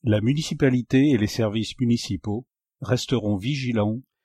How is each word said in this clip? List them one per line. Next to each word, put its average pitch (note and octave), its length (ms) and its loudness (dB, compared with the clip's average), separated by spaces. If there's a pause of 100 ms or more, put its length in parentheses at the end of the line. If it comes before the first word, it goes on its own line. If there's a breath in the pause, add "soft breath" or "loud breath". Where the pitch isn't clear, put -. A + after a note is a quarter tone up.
la G#2+ 180 2
municipalité C3+ 880 2
et B2 80 4
les G#2 100 2
services A2 500 -2
municipaux A#2 680 -2 (340)
resteront A2 560 -2
vigilants A#2 640 -2 (240)